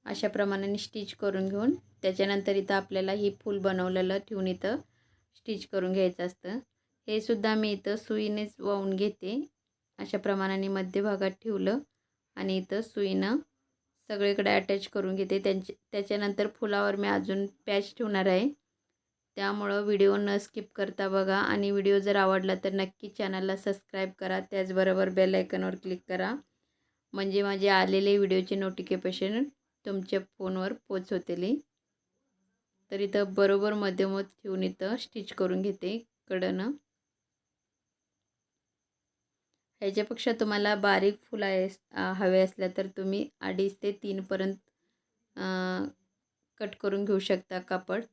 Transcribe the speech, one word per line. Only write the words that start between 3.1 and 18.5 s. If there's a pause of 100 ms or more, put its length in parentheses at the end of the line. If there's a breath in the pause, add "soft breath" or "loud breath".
ही
फूल
बनवलेलं
ठेवून
इथं (580)
स्टिच
करून
घ्यायचं
असतं. (480)
हे
सुद्धा
मी
इथं
सुईनेच
वाहून
घेते. (500)
अशा
प्रमाणाने
मध्यभागात
ठेवलं (560)
आणि
इथं
सुईनं (720)
सगळीकडे
अटॅच
करून
घेते.
त्यांचे, (180)
त्याच्यानंतर
फुलावर
मी
अजून
पॅच
ठेवणार
आहे, (880)